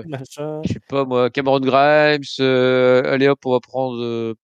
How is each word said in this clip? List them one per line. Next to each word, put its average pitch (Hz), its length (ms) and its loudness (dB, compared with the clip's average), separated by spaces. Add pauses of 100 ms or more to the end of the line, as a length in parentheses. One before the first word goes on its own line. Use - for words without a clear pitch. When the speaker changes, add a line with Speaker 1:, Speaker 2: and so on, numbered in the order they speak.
Speaker 1:
Machin. 151 580 -12
Speaker 2:
je - 80 -4
sais - 60 -10 (100)
pas, 139 160 -2
moi, 123 240 0
Cameron 135 300 0
Grimes, 147 640 2 (160)
euh, 127 640 2 (100)
allez, 135 160 2
hop, 143 160 0
on 131 60 -2
va 123 100 2
prendre, 127 400 -6
euh, 117 320 -6 (100)